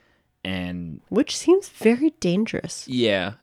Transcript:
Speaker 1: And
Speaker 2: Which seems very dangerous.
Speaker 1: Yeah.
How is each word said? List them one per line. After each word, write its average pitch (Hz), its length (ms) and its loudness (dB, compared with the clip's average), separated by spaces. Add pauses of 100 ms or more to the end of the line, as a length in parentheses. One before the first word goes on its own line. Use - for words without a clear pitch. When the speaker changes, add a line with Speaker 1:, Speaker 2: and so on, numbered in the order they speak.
(420)
Speaker 1:
And 90 680 -6
Speaker 2:
Which - 280 0
seems 381 320 2
very 247 420 2 (100)
dangerous. 185 680 -2
Speaker 1:
Yeah. 107 540 2